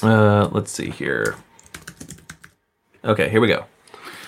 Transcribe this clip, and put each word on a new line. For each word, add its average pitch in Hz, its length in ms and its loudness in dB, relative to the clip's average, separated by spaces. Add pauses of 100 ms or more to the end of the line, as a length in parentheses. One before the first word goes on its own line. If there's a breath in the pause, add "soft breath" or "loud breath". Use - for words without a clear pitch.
Uh, 107 480 4
let's - 200 -4
see - 180 -8
here. 55 460 -4 (1700)
Okay, 98 240 0
here 110 120 4
we 120 60 2
go. - 180 -2 (640 loud breath)